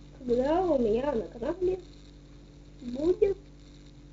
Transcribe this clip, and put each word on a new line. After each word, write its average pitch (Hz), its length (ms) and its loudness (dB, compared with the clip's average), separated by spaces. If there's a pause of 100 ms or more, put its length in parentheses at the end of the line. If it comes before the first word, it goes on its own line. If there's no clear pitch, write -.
(160)
когда 262 460 2
у 330 160 2
меня 240 340 2
на 226 100 -2
канале 349 580 -4 (1000)
будет, 330 540 2 (760)